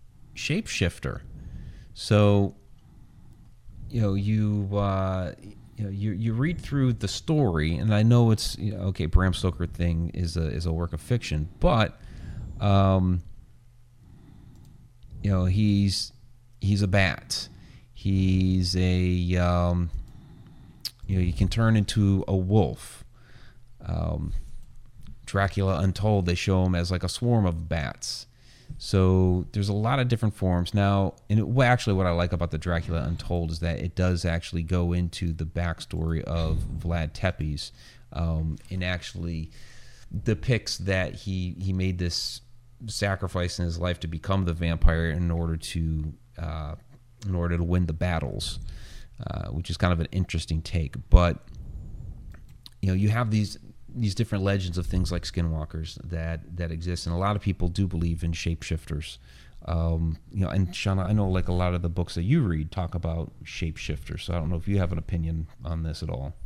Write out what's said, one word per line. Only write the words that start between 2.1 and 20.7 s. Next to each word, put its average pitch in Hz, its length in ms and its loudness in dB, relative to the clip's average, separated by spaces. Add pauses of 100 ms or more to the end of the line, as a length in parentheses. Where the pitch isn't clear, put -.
you 117 100 0
know, 98 140 4
you, 104 640 2
uh, 95 560 0 (440)
you 107 80 -4
know, 98 60 -4
you, 101 220 -2
you 110 220 -2
read 147 260 0
through 135 320 2
the 101 160 -2
story, 85 640 4
and 90 180 4
I 107 120 6
know 117 260 8
it's, - 280 2
you 101 180 -2
know, 92 80 -6
okay, 90 220 0
Bram 90 280 6
Stoker 87 320 -2
thing 85 480 0
is 87 220 -2
a, 80 100 0
is 80 200 -2
a 82 60 0
work 85 200 -2
of 78 80 -6
fiction, 78 480 -2 (100)
but, 117 420 4 (600)
um, 95 640 6 (2000)
you 101 120 0
know, 92 140 2
he's, 101 680 2 (480)
he's 101 220 2
a 101 60 2
bat. - 600 0 (440)
He's 92 840 2
a, 90 600 2
um, 87 540 2 (1160)